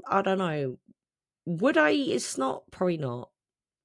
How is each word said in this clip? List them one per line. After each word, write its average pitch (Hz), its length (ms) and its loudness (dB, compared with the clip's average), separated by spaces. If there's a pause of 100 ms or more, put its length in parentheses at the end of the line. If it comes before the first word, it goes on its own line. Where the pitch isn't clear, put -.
I 196 160 2
don't 190 160 2
know. 151 380 -2 (680)
Would 180 320 2
I 302 140 6
eat 285 220 0
his 233 120 -2
snot? 262 460 -4
Probably 180 260 0
not. 123 320 -6 (560)